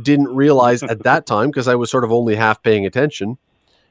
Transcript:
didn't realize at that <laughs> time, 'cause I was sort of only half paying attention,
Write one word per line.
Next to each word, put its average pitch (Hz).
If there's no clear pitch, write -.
didn't 139
realize 131
at 117
that 139
<laughs> 120
time, 120
'cause 127
I 123
was 120
sort 127
of 110
only 117
half 110
paying 104
attention, 127